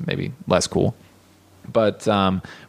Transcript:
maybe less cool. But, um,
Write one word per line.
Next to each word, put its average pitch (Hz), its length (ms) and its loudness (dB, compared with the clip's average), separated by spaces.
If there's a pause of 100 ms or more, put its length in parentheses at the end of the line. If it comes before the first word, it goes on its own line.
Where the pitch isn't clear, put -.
maybe 92 280 -4 (160)
less - 180 4
cool. - 300 0 (760)
But, 107 340 0
um, 95 360 2 (260)